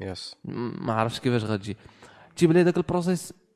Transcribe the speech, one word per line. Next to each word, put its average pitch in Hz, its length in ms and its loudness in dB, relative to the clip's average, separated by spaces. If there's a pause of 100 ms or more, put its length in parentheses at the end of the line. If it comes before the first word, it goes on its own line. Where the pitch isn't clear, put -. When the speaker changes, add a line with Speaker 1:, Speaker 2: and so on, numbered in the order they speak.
Speaker 1:
Yes. 95 320 -10 (100)
Speaker 2:
م-، - 420 -6
ما 117 60 0
عرفش 113 280 0
كيفاش 120 240 2
غتجي. 104 320 -4 (600)
تيبان 165 200 6
لي 180 80 8
داك 170 120 4
البروسيس 175 560 -2 (240)